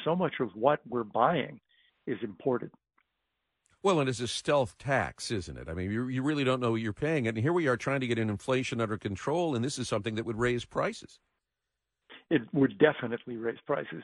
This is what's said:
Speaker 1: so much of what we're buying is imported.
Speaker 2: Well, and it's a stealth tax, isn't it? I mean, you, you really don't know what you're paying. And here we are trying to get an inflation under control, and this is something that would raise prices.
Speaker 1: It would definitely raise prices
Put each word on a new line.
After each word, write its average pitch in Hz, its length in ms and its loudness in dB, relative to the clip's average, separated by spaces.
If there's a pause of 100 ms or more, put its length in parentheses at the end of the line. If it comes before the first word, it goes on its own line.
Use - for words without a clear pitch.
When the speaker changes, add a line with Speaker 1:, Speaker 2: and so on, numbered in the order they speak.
Speaker 1:
so 160 140 2
much 180 240 0
of 123 140 0
what 123 340 4
we're 117 160 -2
buying 127 560 2 (460)
is 127 160 -2
imported. 117 480 -4 (1120)
Speaker 2:
Well, 185 180 4
and 135 80 2
it's 117 120 -2
a 123 80 -2
stealth - 480 0
tax, 120 540 -2
isn't 85 260 -4
it? 62 120 -12
I 80 60 -8
mean, 90 160 -2
you, 120 180 -2
you 131 140 -2
really 143 220 0
don't 127 160 2
know 120 120 2
what 113 80 0
you're 113 120 -2
paying. 147 360 0
And 113 100 -2
here 135 140 2
we 175 140 2
are 123 100 4
trying 135 240 -2
to 131 60 0
get 117 120 0
an 110 100 2
inflation 123 520 0
under 107 180 -2
control, 143 560 -2
and 117 100 0
this 135 140 -4
is 120 100 -4
something 107 280 -2
that 113 100 -2
would 117 120 -4
raise 120 260 2
prices. - 540 -4 (1120)
Speaker 1:
It 151 120 2 (100)
would 131 260 2
definitely 123 580 2
raise 113 300 -4
prices 139 380 -4